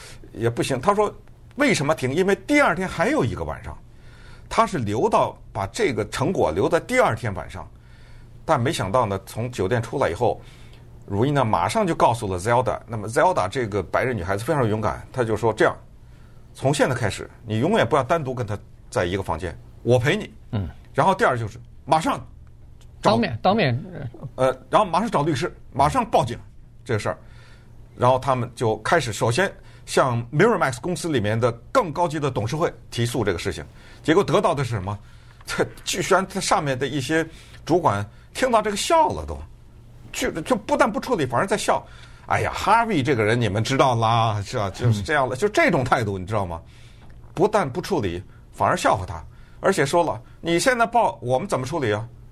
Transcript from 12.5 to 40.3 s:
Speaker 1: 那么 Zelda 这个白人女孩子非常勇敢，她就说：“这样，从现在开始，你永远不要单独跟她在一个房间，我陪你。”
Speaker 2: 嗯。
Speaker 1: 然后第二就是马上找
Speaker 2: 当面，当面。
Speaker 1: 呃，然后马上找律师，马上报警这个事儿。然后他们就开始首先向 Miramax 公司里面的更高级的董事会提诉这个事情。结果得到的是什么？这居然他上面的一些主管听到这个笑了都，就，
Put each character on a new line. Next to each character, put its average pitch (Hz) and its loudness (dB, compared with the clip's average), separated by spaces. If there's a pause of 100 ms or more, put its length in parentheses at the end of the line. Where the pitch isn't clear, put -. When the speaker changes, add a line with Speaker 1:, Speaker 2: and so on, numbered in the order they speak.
Speaker 1:
那 117 -8
么 104 -6
Zelda 135 2
这 120 -2
个 98 -2
白 98 0
人 123 -2
女 90 -4
孩 98 -2
子 104 -6
非 165 0
常 127 2
勇 107 0
敢， 80 -4
她 127 -2
就 110 0
说 113 2
：“这 165 4
样， 113 2 (760)
从 135 0
现 247 2
在 131 -2
开 113 -2
始， - -10 (160)
你 107 -4
永 160 0
远 190 4
不 143 0
要 135 2
单 170 0
独 131 -6
跟 120 -6
她 101 -6 (320)
在 98 -2
一 90 -2
个 95 -2
房 82 -4
间， 85 -8 (260)
我 123 4
陪 143 2
你。” - -8 (200)
Speaker 2:
嗯。 98 -4 (260)
Speaker 1:
然 143 2
后 190 4
第 190 0
二 139 2
就 113 -6
是 117 -14 (260)
马 160 2
上 247 -2 (840)
找 180 4
Speaker 2:
当 233 4
面， 127 -2
当 190 4
面。 139 2 (520)
Speaker 1:
呃， 131 2 (140)
然 160 6
后 214 4
马 165 0
上 226 -2
找 147 2
律 156 0
师， 156 -2 (200)
马 135 4
上 226 0
报 160 4
警 113 -6 (460)
这 113 -2
个 104 0
事 104 -4
儿。 - -6 (800)
然 123 4
后 131 4
他 131 0
们 120 -2
就 110 0
开 - 2
始 117 -2
首 120 0
先 180 2 (340)
向 123 2
Miramax 165 2
公 170 -4
司 170 -4
里 139 2
面 104 0
的 117 2 (180)
更 196 2
高 175 0
级 156 -6
的 143 0
董 113 -2
事 156 -4
会 160 0 (180)
提 117 -2
诉 117 -2
这 98 2
个 85 -4
事 95 -4
情。 78 -10 (400)
结 156 4
果 202 6
得 147 2
到 196 2
的 135 -2
是 120 -4
什 104 -4
么？ 101 -8 (460)
这 - -2 (180)
居 - -4 (140)
然 185 4
他 190 -6
上 190 2
面 135 -2
的 139 -2
一 143 -4
些 160 0 (400)
主 170 4
管 107 2 (300)
听 254 0
到 214 4
这 214 -4
个 202 -2
笑 320 4
了 80 -6
都， 73 -8 (720)
就， - -4 (100)